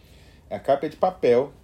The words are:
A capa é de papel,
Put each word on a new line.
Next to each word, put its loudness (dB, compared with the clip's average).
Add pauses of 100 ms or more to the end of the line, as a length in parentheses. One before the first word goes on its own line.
(500)
A -10
capa -2
é -6
de -18
papel, 0 (120)